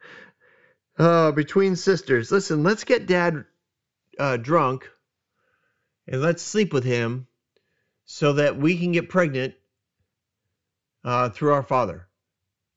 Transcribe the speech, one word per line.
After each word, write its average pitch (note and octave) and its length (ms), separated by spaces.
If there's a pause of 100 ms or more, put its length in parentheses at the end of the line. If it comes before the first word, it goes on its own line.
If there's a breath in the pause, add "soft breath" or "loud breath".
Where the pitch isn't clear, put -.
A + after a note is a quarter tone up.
(1000 loud breath)
uh, E3 320
between F3+ 440
sisters, C#3+ 560
"Listen, E3+ 300
let's G3+ 220
get A3+ 240
Dad, F3 360 (760)
uh, C#3 180
drunk C3 500 (1200)
and C3 140
let's E3+ 220
sleep G#3 300
with C3 100
him A#2+ 420 (800)
so D3 280
that D3 220
we D#3+ 220
can F3 140
get E3+ 180
pregnant, C#3 460 (1500)
uh, B2 260
through D3 240
our C#3 100
father." G2+ 440 (680)